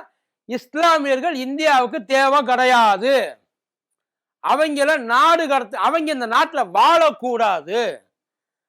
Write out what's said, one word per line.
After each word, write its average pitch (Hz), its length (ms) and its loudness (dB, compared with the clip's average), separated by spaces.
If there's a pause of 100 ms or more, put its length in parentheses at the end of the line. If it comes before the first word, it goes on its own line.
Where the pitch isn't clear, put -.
(440)
இஸ்லாமியர்கள் 294 880 -2
இந்தியாவுக்கு 269 680 -2
தேவை 269 380 2
கிடையாது, 240 960 0 (1120)
அவங்கள 294 500 0
நாடு 294 500 2
கடத்த, 247 300 -2
அவங்க 302 340 0
இந்த 254 140 -6
நாட்டுல 254 480 -2
வாழக்கூடாது, 226 1300 0 (640)